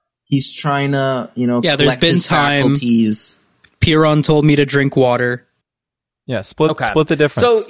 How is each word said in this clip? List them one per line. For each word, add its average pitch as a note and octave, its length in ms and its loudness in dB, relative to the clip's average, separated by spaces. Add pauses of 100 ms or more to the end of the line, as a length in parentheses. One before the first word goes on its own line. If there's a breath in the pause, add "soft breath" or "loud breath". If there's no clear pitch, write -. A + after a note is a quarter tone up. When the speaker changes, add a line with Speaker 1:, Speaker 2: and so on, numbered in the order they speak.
(240)
Speaker 1:
He's C#3 280 -4
trying C#3 400 -4
to, C3+ 440 -4
you B2 100 -2
know, A#2+ 160 -2
Speaker 2:
Yeah, D3 140 0
there's C#3+ 140 2
Speaker 1:
collect B2+ 100 -2
Speaker 2:
been E3 140 2
Speaker 1:
his F3 120 0
Speaker 2:
time. C#3+ 360 0
Speaker 1:
faculties. A#2+ 760 0 (420)
Speaker 2:
Piron D#3 420 4
told D3+ 220 2
me D3 120 4
to D3 80 4
drink C#3 320 -2
water. B2 500 0 (800)
Speaker 3:
Yeah, A2+ 160 -6
split, D#3 300 -2
Speaker 4:
Okay. C3 160 -4
Speaker 3:
split D3+ 180 0
the E3 80 -2
difference. D3 320 0
Speaker 4:
So A3+ 240 2